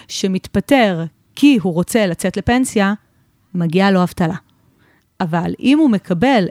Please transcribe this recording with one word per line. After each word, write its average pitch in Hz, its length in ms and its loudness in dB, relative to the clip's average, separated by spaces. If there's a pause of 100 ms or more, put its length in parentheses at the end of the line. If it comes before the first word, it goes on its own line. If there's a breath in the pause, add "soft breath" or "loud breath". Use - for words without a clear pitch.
שמתפטר 190 960 -2 (320)
כי 277 260 4
הוא 185 120 -4
רוצה 190 320 -2
לצאת 180 300 -4
לפנסיה, 220 580 0 (600)
מגיעה 180 360 0
לו 185 120 2
אבטלה. 170 320 -2 (840)
אבל 175 400 -4
אם 285 180 2
הוא 311 120 4
מקבל 196 600 0